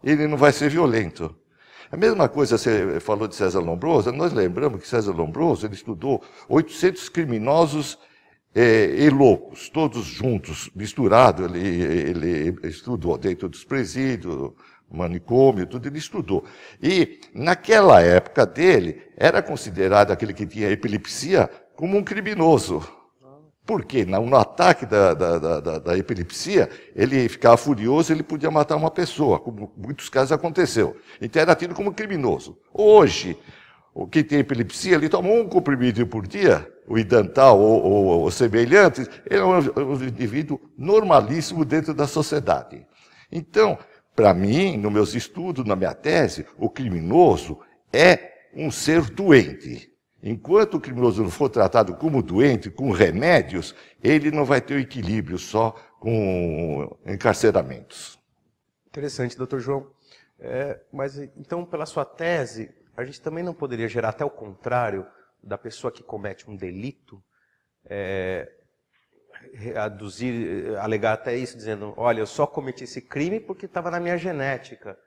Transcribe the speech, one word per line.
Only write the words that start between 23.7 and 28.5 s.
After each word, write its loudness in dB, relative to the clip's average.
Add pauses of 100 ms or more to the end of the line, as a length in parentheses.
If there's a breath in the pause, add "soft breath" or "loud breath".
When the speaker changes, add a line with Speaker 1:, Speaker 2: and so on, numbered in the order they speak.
Speaker 1:
quê? -2
No, -2
no 2
ataque 2
da, 4
da, 0
da, -2
da, -6
da -2
epilepsia, -2 (240 loud breath)
ele 0
ficava 6
furioso, 0
ele -2
podia -6